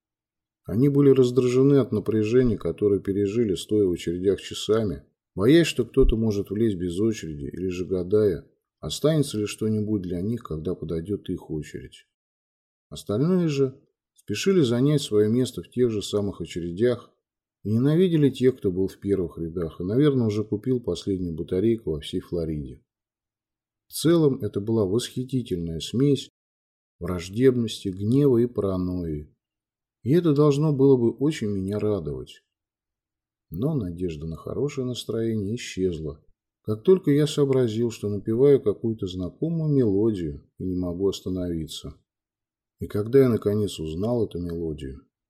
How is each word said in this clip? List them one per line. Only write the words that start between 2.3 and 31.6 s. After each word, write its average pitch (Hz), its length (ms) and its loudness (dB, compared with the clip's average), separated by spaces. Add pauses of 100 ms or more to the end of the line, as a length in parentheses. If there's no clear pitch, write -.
которое 95 440 0
пережили, 101 540 0
стоя 104 320 0
в 90 60 0
очередях 90 480 -2
часами, 104 640 -2 (300)
боясь, 151 320 4
что - 180 -2
кто-то 131 320 4
может 107 340 -2
влезть 104 260 0
без 87 220 -4
очереди, 92 460 -4
или 87 240 -6
же 90 160 -6
гадая, 92 640 0 (320)
останется 139 580 -2
ли 104 80 -2
что-нибудь 107 560 -2
для 87 200 -6
них, 113 200 -4
когда 78 320 -6
подойдёт 82 540 -6
их 87 220 -8
очередь. 73 560 -12 (840)
Остальные 160 600 -2
же 139 300 -2 (360)
спешили 185 460 0
занять 135 420 2
своё 104 260 2
место 120 340 -2
в - 60 -16
тех 123 220 0
же 107 100 -2
самых 101 400 -4
очередях 90 680 -2 (540)
и 104 80 -2
ненавидели 151 580 4
тех, 127 260 2
кто 101 140 -2
был 92 180 -2
в - 100 -12
первых 92 400 -2
рядах 82 420 -6
и, 87 40 -6
наверное, 127 440 2
уже 104 160 -2
купил 120 360 -2
последнюю 90 540 -4
батарейку 92 580 -2
во 76 80 -4
всей 90 200 -6
Флориде. 78 600 -6 (1080)
В - 40 -20
целом, 151 480 2
это 101 200 -4
была 110 260 0
восхитительная 98 920 -4
смесь 131 500 -2 (720)
враждебности, 104 840 0
гнева 117 500 2
и 120 80 4
паранойи. 90 840 -4 (760)
И 113 80 0
это 170 220 4
должно 147 380 4
было 135 240 6
бы 117 140 2
очень 139 380 -2
меня 98 300 -4